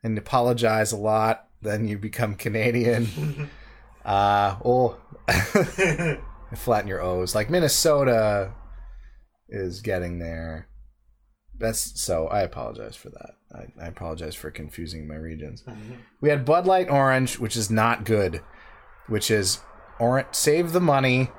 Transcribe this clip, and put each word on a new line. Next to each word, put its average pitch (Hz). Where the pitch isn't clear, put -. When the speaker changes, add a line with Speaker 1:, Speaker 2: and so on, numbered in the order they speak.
Speaker 1:
and 110
apologize 113
a 113
lot, 110
then 107
you 104
become 107
Canadian. 120
Speaker 2:
<laughs> -
Speaker 1:
Uh, 101
oh. 123
<laughs> 170
Flatten 107
your 95
O's. 90
Like, 107
Minnesota 127
is 92
getting 87
there. 82
That's, -
so 80
I 101
apologize 58
for -
that. -
I, -
I 85
apologize 82
for -
confusing 78
my 76
regions. 80
Speaker 2:
Mm-hmm. 110
Speaker 1:
We 143
had 143
Bud 170
Light 185
Orange, 131
which 113
is 107
not 110
good, 95
which 107
is 104
oran-, 127
save 165
the 180
money 135